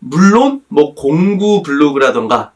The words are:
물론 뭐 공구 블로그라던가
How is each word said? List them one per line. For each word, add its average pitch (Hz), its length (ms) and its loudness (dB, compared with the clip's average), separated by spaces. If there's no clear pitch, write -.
물론 202 680 2
뭐 147 260 0
공구 190 680 0
블로그라던가 135 920 -2